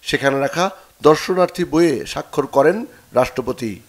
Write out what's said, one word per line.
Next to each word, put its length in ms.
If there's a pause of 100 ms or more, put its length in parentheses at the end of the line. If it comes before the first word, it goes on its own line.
সেখানে 360
রাখা 260 (360)
দর্শনার্থী 640
বইয়ে 300 (100)
স্বাক্ষর 420
করেন 300 (360)
রাষ্ট্রপতি। 580 (180)